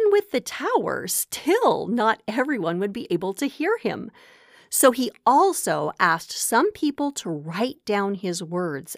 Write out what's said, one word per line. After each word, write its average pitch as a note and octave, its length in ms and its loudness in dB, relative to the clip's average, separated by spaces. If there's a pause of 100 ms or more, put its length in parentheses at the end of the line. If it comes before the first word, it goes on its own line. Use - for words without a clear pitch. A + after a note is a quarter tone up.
(120)
with G4+ 200 2
the B3+ 80 0
tower, C4 680 -2
still D4+ 800 0
not A3 380 0
everyone A3 540 -2
would G3+ 140 -2
be A#3 180 -8
able F#3 220 -2
to C#4 140 -4
hear F#4 320 -2
him. - 320 -6 (580)
So - 220 6
he A#3+ 200 -4 (140)
also A3+ 720 2
asked E3 320 2
some D4 400 2
people C#4+ 420 -2
to - 160 -8
write E3 540 -4
down G3+ 320 0
his F#3 260 -4
words E3 560 -4